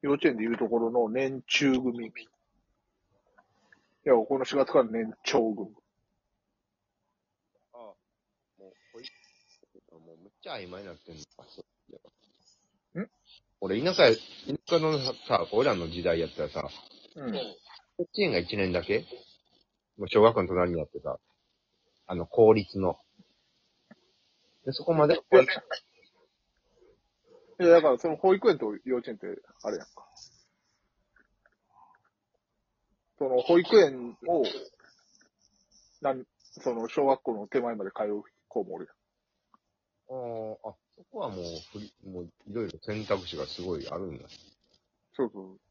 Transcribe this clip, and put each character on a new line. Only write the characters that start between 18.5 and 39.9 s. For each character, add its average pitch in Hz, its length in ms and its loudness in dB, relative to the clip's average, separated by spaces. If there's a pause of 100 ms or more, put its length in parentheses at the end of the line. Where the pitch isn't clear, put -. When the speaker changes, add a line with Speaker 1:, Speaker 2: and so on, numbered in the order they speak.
Speaker 2:
年 95 160 -2
だ 87 100 0
け？ 107 220 -2 (920)
も 101 80 -8
う 87 40 -10
小 104 140 4
学 113 100 8
校 110 100 0
の 87 60 -2
隣 90 240 0
に 82 80 -4
あ 76 40 -4
っ - 40 -12
て - 120 -14
さ、 67 180 -8 (880)
あ - 80 -8
の、 85 100 -6
公 113 300 6
立 101 240 -4
の。 92 220 -4 (1600)
で、 131 80 -6
そ 143 120 -10
こ 170 100 0
ま 151 140 4
で、 - 60 4
Speaker 1:
い - 40 -2 (140)
や、 190 100 12 (2250)
い 180 60 0
や、 - 40 8
だ 170 120 10
か 151 80 4
ら 123 80 2
そ - 100 -6
の 160 80 -2
保 190 200 4
育 208 140 2
園 151 80 2
と 107 140 -4 (120)
幼 127 120 -2
稚 120 140 -8
園 110 60 -10
っ - 20 -20
て、 98 80 -14 (380)
あ 107 80 -4
れ 90 60 -6
や - 40 -12
ん - 60 -20
か。 - 200 -20 (3000)
そ 147 100 -4
の 127 120 4
保 175 180 6
育 202 220 8
園 127 360 2 (120)
を、 165 160 4 (1600)
な 139 140 -2
ん、 127 100 -12 (380)
そ 127 100 -2
の 113 160 -6
小 143 160 -2
学 135 160 2
校 120 140 -6
の 104 140 -10
手 135 120 -2
前 120 140 -4
ま 104 100 -8
で 98 60 -8
通 - 140 -6
う 104 180 -6 (240)
子 110 160 -4
も 90 120 -10
お 85 40 -12
る 85 80 -12 (1200)